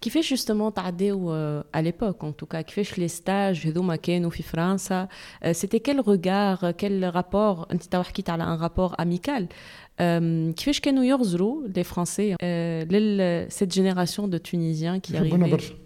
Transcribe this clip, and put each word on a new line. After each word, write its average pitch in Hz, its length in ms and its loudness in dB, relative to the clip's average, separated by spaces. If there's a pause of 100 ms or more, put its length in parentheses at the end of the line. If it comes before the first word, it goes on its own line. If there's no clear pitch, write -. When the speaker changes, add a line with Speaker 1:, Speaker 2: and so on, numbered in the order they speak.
Speaker 1:
كيفاش 294 340 0
justement 214 400 0
تعداو, 185 580 -2
euh, 151 300 -2 (100)
à 160 100 0
l'époque, 170 420 -2
en 151 80 -4
tout 151 140 -12
cas, 160 160 -6
كيفاش 202 380 -4
les 170 80 0
stages 190 580 0
هذوما 170 300 0
كانوا 175 340 0
في 165 120 -6
فرنسا, 185 680 -2 (360)
euh, 170 80 4
c'était 202 280 0
quel 277 200 2
regard, 190 720 2 (100)
quel 196 220 0
rapport, 180 680 0
أنت 175 180 0
توا 180 120 2
حكيت - 280 -6
على 165 140 -2
un 170 160 -2
rapport 170 400 0
amical, 175 420 -2 (580)
euh, 165 560 2
كيفاش - 240 0
كانوا 269 240 2
يغزروا 247 640 2
les 180 160 0
Français, 185 580 -2
euh, 170 420 -2
لل-, 190 680 2
cette 185 240 -2
génération 190 540 2
de 175 100 0
Tunisiens 165 640 -2
qui 175 140 -8
Speaker 2:
يحبونا 170 320 4
Speaker 1:
arrivaient. 147 40 2
Speaker 2:
برشا. - 240 0 (100)